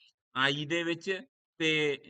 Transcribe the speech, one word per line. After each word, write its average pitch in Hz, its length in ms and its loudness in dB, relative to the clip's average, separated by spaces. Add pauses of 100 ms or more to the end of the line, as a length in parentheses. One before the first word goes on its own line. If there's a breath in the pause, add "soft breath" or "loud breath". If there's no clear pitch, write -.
(360 soft breath)
ਆਈ 143 280 2
ਦੇ 165 180 0
ਵਿੱਚ 170 380 -4 (380)
ਤੇ 156 400 2 (120)